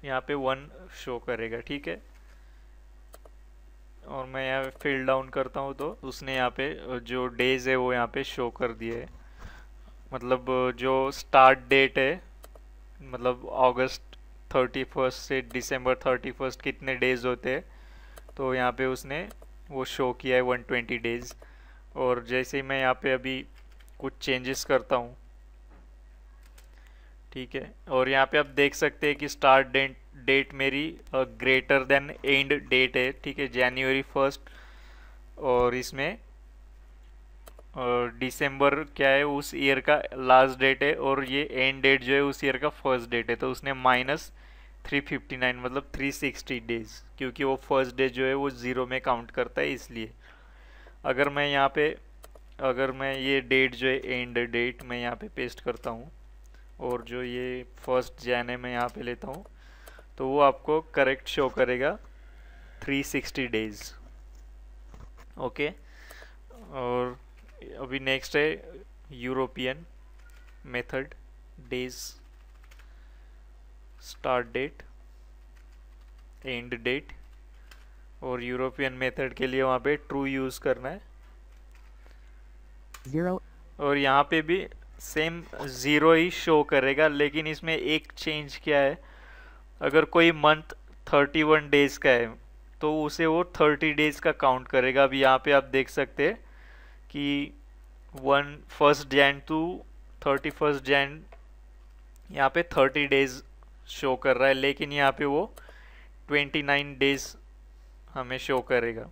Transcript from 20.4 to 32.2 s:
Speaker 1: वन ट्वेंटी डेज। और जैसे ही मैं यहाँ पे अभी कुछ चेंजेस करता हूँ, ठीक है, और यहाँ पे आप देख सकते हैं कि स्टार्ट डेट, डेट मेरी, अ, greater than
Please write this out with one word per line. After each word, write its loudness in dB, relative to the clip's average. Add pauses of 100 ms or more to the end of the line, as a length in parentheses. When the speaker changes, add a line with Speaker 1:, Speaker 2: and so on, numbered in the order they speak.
Speaker 1:
वन 0
ट्वेंटी -4
डेज। -6 (640)
और 0
जैसे -4
ही -4
मैं -4
यहाँ 4
पे -2
अभी -2 (580)
कुछ -10
चेंजेस -4
करता 2
हूँ, -6 (2250)
ठीक -12
है, -8 (160)
और 2
यहाँ 6
पे 2
आप 2
देख 2
सकते -2
हैं 0
कि -8
स्टार्ट 6
डेट, -2 (200)
डेट 0
मेरी, -4 (140)
अ, 0 (200)
greater 4
than 2 (180)